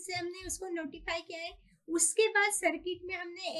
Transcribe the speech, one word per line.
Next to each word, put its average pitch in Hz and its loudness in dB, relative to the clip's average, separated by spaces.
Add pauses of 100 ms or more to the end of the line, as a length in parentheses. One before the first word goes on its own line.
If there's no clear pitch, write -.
से 359 -6
हमने 359 -4
उसको 381 -6
notify 330 -4
किया 330 -10
है। 349 -6 (380)
उसके 339 6
बाद 415 4
circuit 349 0
में 370 -6
हमने 349 -6